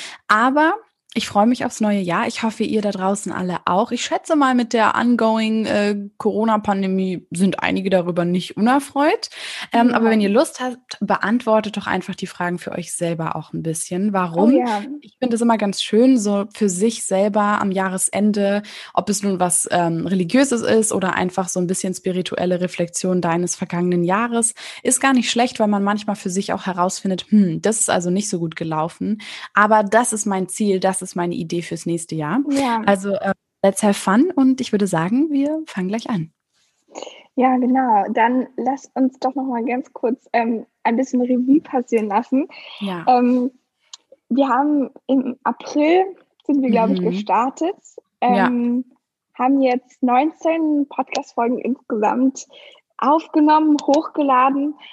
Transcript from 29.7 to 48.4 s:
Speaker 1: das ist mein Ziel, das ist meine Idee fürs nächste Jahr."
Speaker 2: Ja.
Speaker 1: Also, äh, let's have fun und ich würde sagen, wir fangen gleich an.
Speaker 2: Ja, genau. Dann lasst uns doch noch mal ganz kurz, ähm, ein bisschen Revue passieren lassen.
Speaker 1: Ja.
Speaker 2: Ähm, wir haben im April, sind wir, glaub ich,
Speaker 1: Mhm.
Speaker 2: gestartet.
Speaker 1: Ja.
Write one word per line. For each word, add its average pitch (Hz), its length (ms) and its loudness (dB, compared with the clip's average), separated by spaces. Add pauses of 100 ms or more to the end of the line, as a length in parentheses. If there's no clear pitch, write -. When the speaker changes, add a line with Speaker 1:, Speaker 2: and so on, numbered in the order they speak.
Speaker 1:
das 220 280 2
ist 220 140 -4
mein 190 220 -2
Ziel, 196 320 0
das 190 240 -2
ist - 120 -10
meine 175 180 -2
Idee 170 260 -6
fürs 170 240 -8
nächste 170 300 -4
Jahr." 160 340 -2
Speaker 2:
Ja. 269 380 0
Speaker 1:
Also, 202 240 2
äh, 196 240 -2 (280)
let's 196 200 0
have 208 100 4
fun 233 420 2
und 262 280 2
ich - 100 -10
würde 202 140 2
sagen, 190 440 0
wir 294 360 -2
fangen 185 220 -6
gleich 226 200 -6
an. 165 240 -4 (1040)
Speaker 2:
Ja, 254 240 2
genau. 247 500 2
Dann 240 480 0
lasst 254 400 -4
uns 262 220 0
doch 262 160 -2
noch 269 100 -4
mal 240 220 -4
ganz 247 260 -4
kurz, - 400 -4
ähm, 233 320 -2 (180)
ein 233 140 0
bisschen 254 240 0
Revue 254 400 2
passieren 233 480 -2
lassen. 247 400 0 (320)
Speaker 1:
Ja. 185 260 -6
Speaker 2:
Ähm, 247 440 4 (800)
wir 269 180 2
haben 277 440 0 (140)
im 254 380 0
April, 311 640 2 (400)
sind 285 160 2
wir, 254 80 2
glaub 214 180 2
ich, 185 140 0
Speaker 1:
Mhm. 175 80 0
Speaker 2:
gestartet. 214 640 -2 (460)
Speaker 1:
Ja. 240 240 4